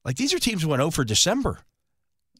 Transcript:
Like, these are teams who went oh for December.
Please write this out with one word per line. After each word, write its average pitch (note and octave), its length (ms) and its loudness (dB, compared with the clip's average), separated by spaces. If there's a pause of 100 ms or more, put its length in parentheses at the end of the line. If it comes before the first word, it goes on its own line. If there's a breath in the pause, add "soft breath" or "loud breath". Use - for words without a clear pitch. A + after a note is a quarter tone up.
Like, C3 120 -4
these C#4 160 0
are F4+ 60 0
teams G#3+ 240 0
who D#3+ 60 0
went C3+ 140 2
oh D#3+ 100 0
for D3 120 0
December. F3+ 540 0 (800)